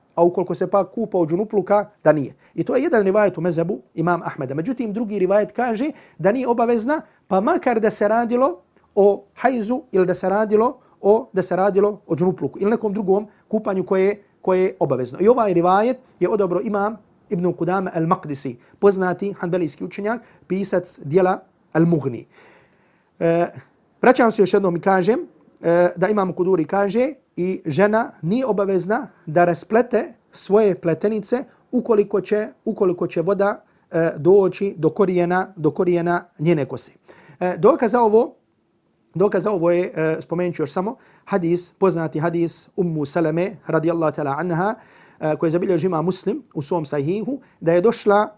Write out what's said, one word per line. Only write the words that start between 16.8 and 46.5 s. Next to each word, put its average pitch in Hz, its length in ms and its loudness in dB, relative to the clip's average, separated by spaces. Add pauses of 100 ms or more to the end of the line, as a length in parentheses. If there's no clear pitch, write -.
Ibn 180 160 -2
Qudama 180 520 -2
al-Maqdisi, 156 600 -4 (220)
poznati 190 540 2
hanbelijski 180 520 -4
učenjak, 214 360 -6 (260)
pisac 185 580 -4
dijela 185 380 2 (300)
Al-Mughni. 156 520 0 (960)
E, 170 260 2 (560)
vraćam 240 300 6
se 208 100 2
još 185 120 4
jednom 196 220 2
i 165 40 -4
kažem, 190 400 2 (420)
e, 175 340 4
da 185 120 0
imam 196 240 0
Kuduri 180 320 0
kaže: 202 480 0 (240)
„I 180 300 -4
žena 208 440 2 (120)
nije 208 240 -2
obavezna 196 600 -2 (180)
da 170 180 2
rasplete 233 680 0 (200)
svoje 202 420 2
pletenice 202 680 -4 (260)
ukoliko 208 500 0
će, 208 280 -2 (160)
ukoliko 180 420 0
će 165 160 -4
voda, 196 420 -2 (260)
e, 165 260 0
doći 190 600 2
do 156 140 0
korijena, 180 680 0
do 156 140 0
korijena 175 540 0 (140)
njene 156 260 2
kose.” - 280 -10 (480)
E, 180 180 -2
dokaz 226 320 4
za 247 120 2
ovo, 233 320 2 (800)
dokaz 196 280 0
za 202 80 -2
ovo 175 200 0
je, 175 260 0
e, 160 240 -2
spomenut 175 360 -4
ću 156 60 -6
još 139 100 -6
samo 196 240 -4 (280)
hadis, 175 480 -2
poznati 165 480 -2
hadis 170 560 -4
Ummu 160 280 -2
Salame 170 520 -2 (100)
radijallahu 160 500 0
ta'ala 143 220 -4
anha, 180 360 -2 (460)
e, 156 160 0
koji 165 120 -2
je 156 40 0
zabilježio 175 360 0
imam 160 160 -2
Muslim 190 380 -4 (120)